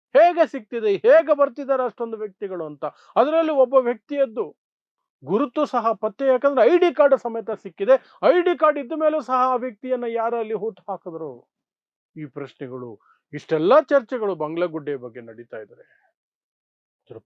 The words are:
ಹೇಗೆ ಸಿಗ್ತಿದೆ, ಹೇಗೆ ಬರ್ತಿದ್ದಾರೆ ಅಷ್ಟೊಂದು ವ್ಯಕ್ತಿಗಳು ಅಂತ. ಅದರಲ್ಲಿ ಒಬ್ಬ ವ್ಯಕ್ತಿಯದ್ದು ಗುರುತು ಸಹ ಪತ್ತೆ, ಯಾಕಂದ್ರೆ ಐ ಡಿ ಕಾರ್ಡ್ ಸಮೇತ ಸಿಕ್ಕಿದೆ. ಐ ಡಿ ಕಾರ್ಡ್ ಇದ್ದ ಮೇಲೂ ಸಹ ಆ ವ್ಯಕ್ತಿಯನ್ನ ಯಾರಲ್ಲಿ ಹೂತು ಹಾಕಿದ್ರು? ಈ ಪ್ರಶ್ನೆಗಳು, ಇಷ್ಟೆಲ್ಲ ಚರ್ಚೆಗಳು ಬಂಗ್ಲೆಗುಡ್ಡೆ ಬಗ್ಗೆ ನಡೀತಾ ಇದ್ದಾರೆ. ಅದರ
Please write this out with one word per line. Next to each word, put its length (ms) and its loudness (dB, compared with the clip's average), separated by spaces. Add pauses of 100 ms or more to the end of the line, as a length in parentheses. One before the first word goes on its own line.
(160)
ಹೇಗೆ 300 4
ಸಿಗ್ತಿದೆ, 500 -4
ಹೇಗೆ 400 4
ಬರ್ತಿದ್ದಾರೆ 480 -2
ಅಷ್ಟೊಂದು 320 -8
ವ್ಯಕ್ತಿಗಳು 500 -10
ಅಂತ. 180 -12 (320)
ಅದರಲ್ಲಿ 360 2
ಒಬ್ಬ 220 2
ವ್ಯಕ್ತಿಯದ್ದು 840 -2 (680)
ಗುರುತು 420 -2
ಸಹ 260 -2
ಪತ್ತೆ, 340 -4
ಯಾಕಂದ್ರೆ 480 4
ಐ 40 6
ಡಿ 160 2
ಕಾರ್ಡ್ 260 4
ಸಮೇತ 300 -8
ಸಿಕ್ಕಿದೆ. 760 0
ಐ 180 6
ಡಿ 160 0
ಕಾರ್ಡ್ 200 2
ಇದ್ದ 180 -8
ಮೇಲೂ 240 0
ಸಹ 120 -8
ಆ 220 2
ವ್ಯಕ್ತಿಯನ್ನ 500 -6
ಯಾರಲ್ಲಿ 500 -4
ಹೂತು 380 -8
ಹಾಕಿದ್ರು? 560 -14 (680)
ಈ 80 -12
ಪ್ರಶ್ನೆಗಳು, 760 -14 (320)
ಇಷ್ಟೆಲ್ಲ 480 2
ಚರ್ಚೆಗಳು 540 -2
ಬಂಗ್ಲೆಗುಡ್ಡೆ 640 -6
ಬಗ್ಗೆ 240 -14
ನಡೀತಾ 380 -18
ಇದ್ದಾರೆ. 240 -20 (1300)
ಅದರ 160 -20